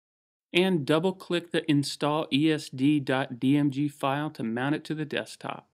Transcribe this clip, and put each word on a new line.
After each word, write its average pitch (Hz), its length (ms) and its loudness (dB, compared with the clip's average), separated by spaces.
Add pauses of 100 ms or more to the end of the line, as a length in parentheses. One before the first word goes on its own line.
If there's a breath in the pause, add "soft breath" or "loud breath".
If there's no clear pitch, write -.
(540)
and 180 320 4
double-click 170 640 0
the - 180 -2
Install 147 640 0
E 151 200 2
S 151 180 -4
D 143 300 2
dot 131 400 -2
D 135 180 4
M 143 140 2
G 143 160 -2
file 143 420 -4
to 151 140 -10
mount 123 320 -2
it 151 80 -6
to 160 100 -6
the 156 100 -6
desktop. - 720 -8